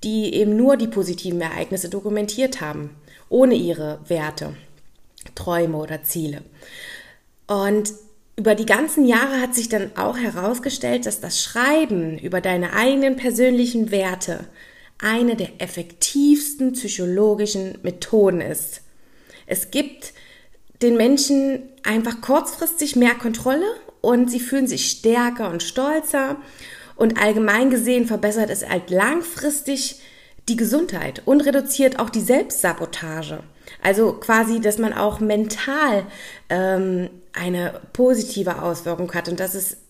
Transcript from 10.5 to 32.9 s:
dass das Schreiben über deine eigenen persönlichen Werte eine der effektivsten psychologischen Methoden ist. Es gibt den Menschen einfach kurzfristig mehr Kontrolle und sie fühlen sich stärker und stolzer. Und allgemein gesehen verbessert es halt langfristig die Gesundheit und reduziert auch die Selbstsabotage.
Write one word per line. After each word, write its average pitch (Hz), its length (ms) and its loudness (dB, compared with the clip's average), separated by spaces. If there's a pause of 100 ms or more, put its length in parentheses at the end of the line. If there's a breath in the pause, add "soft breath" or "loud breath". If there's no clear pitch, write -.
dass 208 140 -6
das - 220 -4
Schreiben 226 760 0
über 180 240 -4
deine 180 340 -2
eigenen 269 420 2
persönlichen 240 760 2
Werte 185 540 -4 (540 loud breath)
eine 226 360 2
der 196 260 -8
effektivsten 262 1120 0
psychologischen 202 1080 0
Methoden 185 580 2
ist. - 420 -8 (640 soft breath)
Es - 260 -4
gibt - 400 -4 (680 soft breath)
den 240 140 6
Menschen 269 680 2 (200)
einfach 226 380 -2
kurzfristig 302 720 0
mehr 240 200 6
Kontrolle 240 520 -2 (380)
und 247 260 4
sie 240 100 -2
fühlen 269 260 0
sich - 240 -4
stärker 240 600 0
und 165 120 -4
stolzer. 285 760 -2 (580 loud breath)
Und 226 260 2
allgemein 214 500 4
gesehen 247 360 2
verbessert 208 440 0
es - 180 -6
halt 180 220 -4
langfristig 269 1120 -2 (480 loud breath)
die 233 80 0
Gesundheit 202 680 -2
und 285 160 6
reduziert 277 580 2
auch 220 120 -2
die 226 100 -2
Selbstsabotage. 165 1200 -2 (420 loud breath)